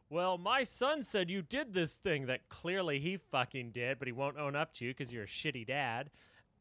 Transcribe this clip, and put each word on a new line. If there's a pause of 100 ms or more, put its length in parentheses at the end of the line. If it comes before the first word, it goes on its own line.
"Well,
my
son
said
you
did
this
thing
that
clearly
he
fucking
did,
but
he
won't
own
up
to
'cause
you're
a
shitty
dad." (500)